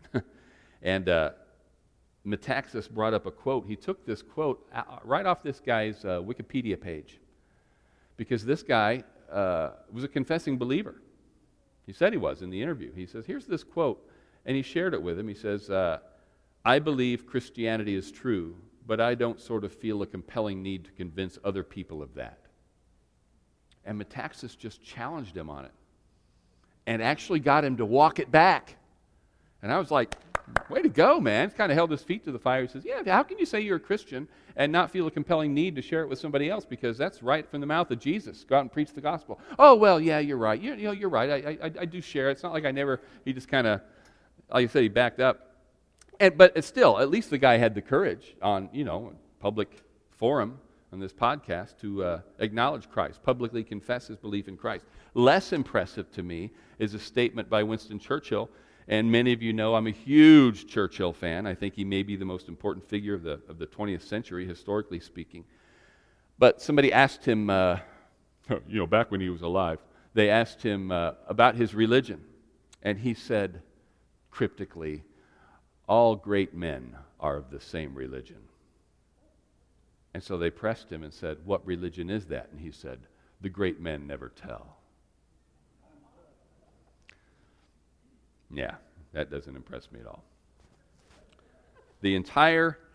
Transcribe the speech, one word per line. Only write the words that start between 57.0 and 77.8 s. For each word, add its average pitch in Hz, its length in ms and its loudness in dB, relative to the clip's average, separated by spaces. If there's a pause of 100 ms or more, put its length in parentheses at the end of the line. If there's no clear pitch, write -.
by 107 140 2
Winston 107 360 -6
Churchill, 117 500 -6 (380)
and 113 240 2
many 120 220 4
of 117 80 -2
you 113 100 -2
know 110 240 0
I'm 110 120 0
a 110 40 -2
huge 143 760 8
Churchill 92 440 -2
fan. 87 360 -6
I 92 80 -4
think 95 180 -6
he 101 100 -8
may 98 200 -2
be 101 120 -6
the 95 100 -8
most 92 220 -10
important 95 400 -8
figure 104 260 -4
of 87 100 -6
the, 76 260 -8
of 85 80 -18
the 82 80 -10
twentieth 101 380 -8
century, 92 420 -8
historically 95 540 -6
speaking. 85 440 -18 (920)
But - 240 8
somebody 143 320 4
asked 131 320 4
him, 107 240 0
uh, 92 300 2 (440)
<laughs> - 260 -18 (180)
you 107 120 -4
know, 85 80 -2
back 107 240 2
when 95 100 -4
he 92 80 -4
was 85 120 -8
alive, 87 380 -2 (340)
they 104 160 4
asked 113 320 2
him, 98 300 -4
uh, 85 220 0 (140)
about 113 280 6
his 113 180 -2
religion, 110 500 2 (600)
and 101 160 -4
he 120 140 -2
said, 98 480 -4 (760)
cryptically, 80 680 -6 (840)
"All 113 300 4
great 98 360 -2
men 67 440 -8 (240)
are 73 160 -2
of 67 140 -14
the 69 100 -14
same 76 340 -10